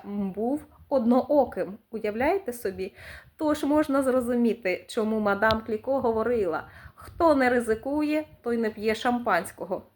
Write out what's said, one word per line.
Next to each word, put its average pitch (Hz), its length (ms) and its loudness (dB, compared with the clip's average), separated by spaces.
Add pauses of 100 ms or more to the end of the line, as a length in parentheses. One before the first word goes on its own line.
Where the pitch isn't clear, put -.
м, 202 280 -4
був 233 340 -4 (220)
однооким. 240 880 2 (120)
Уявляєте 240 640 -2
собі? 190 420 -8 (420)
Тож 302 280 0
можна 285 380 2
зрозуміти, 240 880 0
чому 214 320 0
мадам 214 460 2
Кліко 247 340 -2
говорила: 220 680 0 (260)
«Хто - 400 2
не 254 160 4
ризикує, 277 760 0 (180)
той 240 140 -2
не 226 140 0
п'є 220 240 -2
шампанського». 208 880 -2 (140)